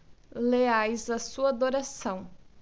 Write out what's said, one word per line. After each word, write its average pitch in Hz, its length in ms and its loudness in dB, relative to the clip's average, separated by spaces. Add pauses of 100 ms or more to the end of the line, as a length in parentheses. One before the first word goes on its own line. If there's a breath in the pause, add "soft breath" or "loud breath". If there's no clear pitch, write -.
(340 soft breath)
leais 233 720 2
à 233 100 -2
sua 269 320 0
adoração. 254 800 -2 (340)